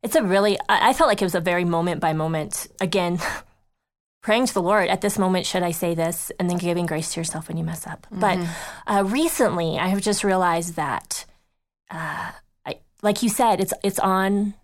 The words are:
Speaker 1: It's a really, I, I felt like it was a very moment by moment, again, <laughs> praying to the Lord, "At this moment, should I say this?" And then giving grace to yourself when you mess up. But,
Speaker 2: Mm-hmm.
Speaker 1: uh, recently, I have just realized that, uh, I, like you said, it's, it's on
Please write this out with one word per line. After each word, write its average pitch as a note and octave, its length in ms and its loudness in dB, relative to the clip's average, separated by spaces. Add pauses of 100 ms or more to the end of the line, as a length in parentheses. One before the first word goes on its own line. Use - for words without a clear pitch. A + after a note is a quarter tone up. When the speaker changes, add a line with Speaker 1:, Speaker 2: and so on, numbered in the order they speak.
Speaker 1:
It's A#3 120 -2
a D#4 80 6
really, G3 340 4 (120)
I, G#3+ 200 4
I C4+ 40 4
felt D#4 160 4
like G#3 120 2
it G3 40 2
was F3 100 -2
a F3 60 2
very F3 240 2
moment E3+ 360 0
by D#3+ 120 2
moment, D#3 540 -4 (120)
again, F3 440 0
<laughs> - 1000 -14
praying B3 260 2
to - 60 -4
the G3 80 0
Lord, F#3+ 280 2
"At F#3 120 0
this G3+ 160 0
moment, F#3 280 2
should F#3 180 0
I F3 80 0
say E3+ 240 -2
this?" E3 440 -4
And F3+ 100 0
then F3 80 0
giving F3 280 -2
grace D#3+ 280 -4
to E3+ 60 -6
yourself E3 280 -6
when E3 100 -6
you E3 60 -4
mess D#3+ 240 -8
up. E3 240 -12
But, F#3+ 260 0
Speaker 2:
Mm-hmm. - 560 -6
Speaker 1:
uh, G3+ 100 4
recently, F#3+ 760 0
I F3+ 80 0
have G3 140 0
just G#3 220 0
realized F3 520 2
that, - 500 -6 (640)
uh, D#3+ 420 -8 (340)
I, - 140 -10 (220)
like G#3 220 0
you A#3 60 4
said, A3 320 2
it's, F#3+ 120 -2 (100)
it's G3 160 0
on G3 540 2 (100)